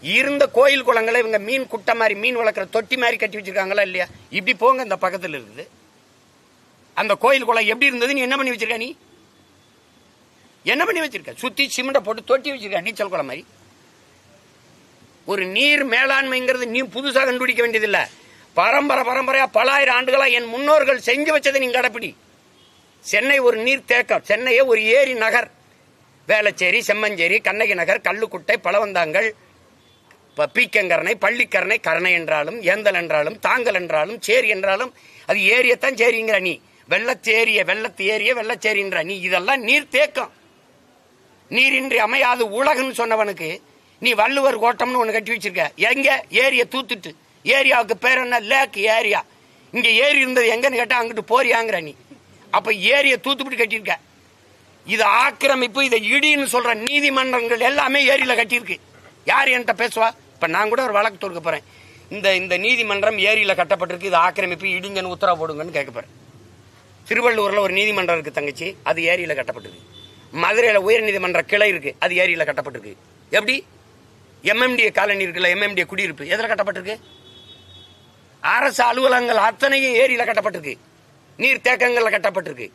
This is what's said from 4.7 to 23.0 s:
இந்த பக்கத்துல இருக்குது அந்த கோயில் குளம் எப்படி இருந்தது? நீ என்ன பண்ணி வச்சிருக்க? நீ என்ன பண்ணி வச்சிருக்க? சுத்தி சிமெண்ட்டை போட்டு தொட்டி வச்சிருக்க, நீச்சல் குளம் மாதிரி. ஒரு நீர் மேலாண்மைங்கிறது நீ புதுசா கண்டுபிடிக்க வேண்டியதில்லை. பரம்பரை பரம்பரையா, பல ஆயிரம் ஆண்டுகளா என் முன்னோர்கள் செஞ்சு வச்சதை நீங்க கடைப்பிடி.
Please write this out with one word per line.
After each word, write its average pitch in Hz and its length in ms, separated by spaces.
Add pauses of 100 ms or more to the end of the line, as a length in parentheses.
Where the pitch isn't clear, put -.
இந்த 196 180
பக்கத்துல 180 360
இருக்குது 120 300 (1300)
அந்த 202 200
கோயில் 254 300
குளம் 226 220
எப்படி 233 200
இருந்தது? 254 280
நீ 277 60
என்ன 254 160
பண்ணி 262 200
வச்சிருக்க? 226 200
நீ 240 200 (1700)
என்ன 262 200
பண்ணி 370 160
வச்சிருக்க? 202 360
சுத்தி 262 400
சிமெண்ட்டை 269 240
போட்டு 214 240
தொட்டி 269 280
வச்சிருக்க, 202 280
நீச்சல் 202 280
குளம் 165 180
மாதிரி. 135 200 (1800)
ஒரு 190 220
நீர் 277 420
மேலாண்மைங்கிறது 254 800
நீ 240 160
புதுசா 269 420
கண்டுபிடிக்க 247 380
வேண்டியதில்லை. 214 380 (540)
பரம்பரை 269 500
பரம்பரையா, 262 480
பல 247 180
ஆயிரம் 269 260
ஆண்டுகளா 262 340
என் 240 160
முன்னோர்கள் 269 540
செஞ்சு 285 300
வச்சதை 285 280
நீங்க 247 160
கடைப்பிடி. 233 420 (840)